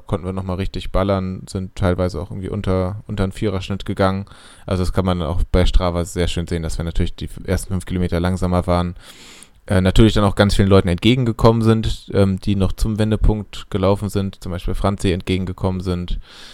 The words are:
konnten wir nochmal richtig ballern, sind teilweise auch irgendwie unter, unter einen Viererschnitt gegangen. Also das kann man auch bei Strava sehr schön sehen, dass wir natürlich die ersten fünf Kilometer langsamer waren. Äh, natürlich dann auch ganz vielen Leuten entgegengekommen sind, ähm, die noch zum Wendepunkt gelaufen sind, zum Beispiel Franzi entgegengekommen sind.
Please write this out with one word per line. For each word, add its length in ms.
konnten 200
wir 60
nochmal 240
richtig 360
ballern, 560
sind 260
teilweise 460
auch 100
irgendwie 180
unter, 600
unter 160
einen 80
Viererschnitt 520
gegangen. 420
Also 200
das 80
kann 120
man 180
auch 280
bei 160
Strava 380
sehr 240
schön 180
sehen, 160
dass 160
wir 60
natürlich 320
die 120
ersten 280
fünf 140
Kilometer 340
langsamer 480
waren. 260
Äh, 140
natürlich 340
dann 100
auch 120
ganz 180
vielen 140
Leuten 200
entgegengekommen 760
sind, 520
ähm, 260
die 140
noch 180
zum 260
Wendepunkt 720
gelaufen 380
sind, 340
zum 100
Beispiel 220
Franzi 360
entgegengekommen 720
sind. 400